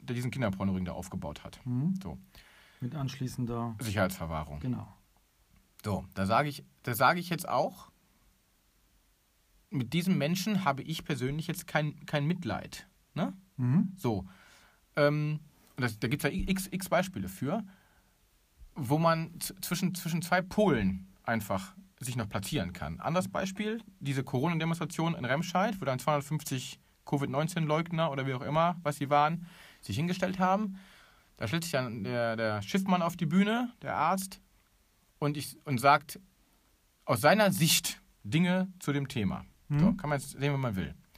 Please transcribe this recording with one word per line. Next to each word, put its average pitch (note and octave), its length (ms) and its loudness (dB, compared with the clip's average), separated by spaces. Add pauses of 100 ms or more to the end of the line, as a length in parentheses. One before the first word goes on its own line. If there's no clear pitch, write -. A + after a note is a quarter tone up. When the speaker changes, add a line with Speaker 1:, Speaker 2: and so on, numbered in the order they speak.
Speaker 1:
der C3 140 -6
diesen A#2+ 160 -2
Kinderpornoring G2 540 0
da F2 80 -6
aufgebaut D#2+ 520 -8
hat. - 200 -18
Speaker 2:
Mhm. C3 380 0
Speaker 1:
So. - 160 -10 (640)
Speaker 2:
Mit B2+ 140 -6
anschließender A#2+ 880 -4
Speaker 1:
Sicherheitsverwahrung. E2 800 -2
Speaker 2:
Genau. A2 260 -4 (960)
Speaker 1:
So, G2 200 -2 (100)
da F#2+ 120 0
sag A#2 200 4
ich, C#3+ 180 -8 (180)
da A#2+ 120 -4
sag C3 240 6
ich F3 100 -6
jetzt F3 200 -4
auch, - 420 -2 (1800)
mit B2 220 -2
diesem F3 240 2
Menschen F#3+ 480 0
habe C3+ 180 2
ich D#3+ 220 -6
persönlich C#3 420 -2
jetzt - 200 -6
kein, D3+ 400 -2
kein D3 200 0
Mitleid. D#3 640 -4 (260)
Ne? F#3+ 180 -2 (240)
Speaker 2:
Mhm. C3+ 400 2
Speaker 1:
So. G#2 280 -2 (720)
Ähm, D3+ 440 2 (360)
und B2+ 60 -2
das, A#2 160 -2
da B2+ 100 0
gibt's - 160 -2
ja C#3+ 60 2
x, F#3+ 400 -2
x - 180 -6
Beispiele E3 400 0
für, F#3 360 -4 (1120)
wo C#3 240 0
man E3 420 2
z-, - 240 -6
zwischen, F#3 300 -2
zwischen E3 280 -4
zwei F3+ 200 2
Polen C3 680 2 (140)
einfach A2 520 -2 (260)
sich B2 160 -6
noch A2 120 -2
platzieren A2 440 -2
kann. D#2 280 -8
Anderes F3+ 280 0
Beispiel, G#3 540 -4 (180)
diese C#3 220 -2
Corona-Demonstration E3 920 0
in A#2+ 100 -6
Remscheid, F3+ 560 0
wo D#3+ 40 -8
dann C3 140 0
zweihundertfünfzig C#3+ 800 -2 (260)
covid C#3+ 240 0
neunzehn D#3 360 0
Leugner E3 480 0
oder C3+ 140 -2
wie C3+ 80 0
auch B2 80 -6
immer, E3 400 2
was D3 140 -2
sie C3+ 140 -4
waren, D#3 360 4 (340)
sich G2 160 -4
hingestellt F3+ 420 0
haben. F#3+ 380 2 (600)
Da - 100 -4
stellt E3 180 0
sich - 80 -6
dann B2 320 -2
der, A#2 320 0
der G#2+ 260 0
Schiffmann F#3+ 400 2
auf E3 140 0
die E3+ 100 -2
Bühne, G#3 460 4 (100)
der C3+ 140 -4
Arzt, F#3+ 440 0 (800)
und D3 160 2
ich, - 280 -8
und C3+ 140 0
sagt C#3+ 420 4 (840)
aus B2 160 2
seiner F#3+ 300 8
Sicht - 500 2 (220)
Dinge F3+ 460 2 (100)
zu - 140 0
dem C#3 160 0
Thema. - 360 -2 (240)
Speaker 2:
Mhm. D3 120 2
Speaker 1:
So, E3+ 140 6
kann - 160 -4
man C#3+ 100 0
jetzt - 100 -10
sehen, C#3+ 240 0
wie C#3 40 0
man B2 180 -2
will. D#2+ 180 -4 (240)